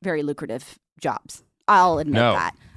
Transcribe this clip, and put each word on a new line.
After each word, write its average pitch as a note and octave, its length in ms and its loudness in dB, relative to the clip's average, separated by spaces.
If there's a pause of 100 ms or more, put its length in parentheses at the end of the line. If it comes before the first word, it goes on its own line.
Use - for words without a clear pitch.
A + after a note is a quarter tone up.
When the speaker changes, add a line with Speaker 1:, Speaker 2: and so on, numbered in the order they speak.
Speaker 1:
very D#3+ 220 -4
lucrative C#3 540 -8 (220)
jobs. - 440 -8 (240)
I'll F#3 320 4
admit D3 160 -2
Speaker 2:
No. A#2 180 4
Speaker 1:
that. F2 220 -4 (220)